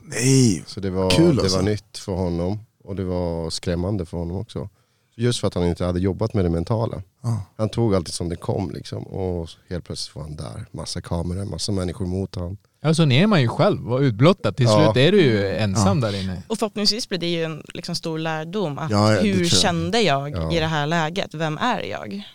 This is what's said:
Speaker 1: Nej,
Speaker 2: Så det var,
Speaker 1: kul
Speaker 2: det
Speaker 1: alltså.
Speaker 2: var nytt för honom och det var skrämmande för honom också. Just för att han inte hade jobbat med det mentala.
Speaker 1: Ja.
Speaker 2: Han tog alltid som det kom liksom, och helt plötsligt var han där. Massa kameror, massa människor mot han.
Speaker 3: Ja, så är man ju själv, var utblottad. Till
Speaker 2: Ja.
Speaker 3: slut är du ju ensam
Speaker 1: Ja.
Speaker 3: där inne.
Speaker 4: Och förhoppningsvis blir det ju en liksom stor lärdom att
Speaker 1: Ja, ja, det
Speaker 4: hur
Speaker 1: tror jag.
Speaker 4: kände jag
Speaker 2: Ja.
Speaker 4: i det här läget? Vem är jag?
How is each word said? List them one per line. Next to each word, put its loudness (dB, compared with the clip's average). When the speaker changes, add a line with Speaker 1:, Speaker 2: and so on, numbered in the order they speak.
Speaker 1:
Nej, 4
Speaker 2:
Så -12
det -4
var, 0
Speaker 1:
kul 6
Speaker 2:
det 2
Speaker 1:
alltså. 2
Speaker 2:
var 2
nytt -4
för -8
honom -2
och -10
det -4
var -4
skrämmande -2
för -8
honom -6
också. -8
Just 0
för 0
att -4
han 0
inte 0
hade 0
jobbat 0
med 2
det 2
mentala. -2
Speaker 1:
Ja. -4
Speaker 2:
Han -2
tog 0
alltid -2
som -6
det -4
kom -4
liksom, -10
och -6
helt -6
plötsligt -12
var -10
han -12
där. -12
Massa -10
kameror, -4
massa -6
människor -4
mot -4
han. -8
Speaker 3:
Ja, 2
så 4
är 6
man 4
ju 2
själv, 2
var 0
utblottad. 4
Till 2
Speaker 2:
Ja. 6
Speaker 3:
slut 6
är 6
du 6
ju 4
ensam 2
Speaker 1:
Ja. 0
Speaker 3:
där -4
inne. -6
Speaker 4:
Och -4
förhoppningsvis -2
blir -4
det -4
ju -2
en -6
liksom -8
stor -6
lärdom -4
att -4
Speaker 1:
Ja, 6
ja, 4
det 4
Speaker 4:
hur 2
Speaker 1:
tror 2
jag. 2
Speaker 4:
kände 0
jag 0
Speaker 2:
Ja. -2
Speaker 4:
i 0
det 0
här -2
läget? -2
Vem -4
är -2
jag? -8